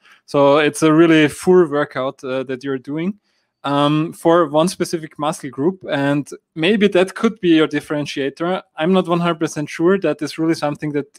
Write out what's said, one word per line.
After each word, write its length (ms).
So 340
it's 240
a 120
really 340
full 400
workout, 560
uh, 200
that 200
you're 160
doing, 380
um, 500
for 360
one 180
specific 540
muscle 300
group. 380
And 400
maybe 320
that 260
could 260
be 100
your 180
differentiator. 920
I'm 160
not 140
one 140
hundred 180
percent 320
sure. 300
That 200
is 160
really 180
something 360
that 160